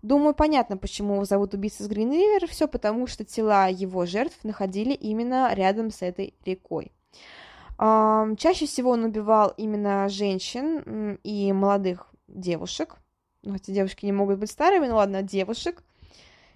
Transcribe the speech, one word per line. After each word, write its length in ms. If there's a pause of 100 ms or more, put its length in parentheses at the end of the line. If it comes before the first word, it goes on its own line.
Думаю, 320
понятно, 420
почему 380
его 100
зовут 300
убийцей 320
из 20
Грин-Ривер. 600
Все 180
потому, 400
что 180
тела 440
его 360
жертв 380
находили 520
именно 600
рядом 380
с 100
этой 320 (100)
рекой. 460 (880)
Ам, 560
чаще 320
всего 240
он 140
убивал 520
именно 520
женщин, 760
м, 380
и 300
молодых 600 (140)
девушек. 680 (480)
Ну, 80
хотя 200
девушки 320
не 60
могут 300
быть 100
старыми, 380
ну 80
ладно, 260
девушек. 640 (720)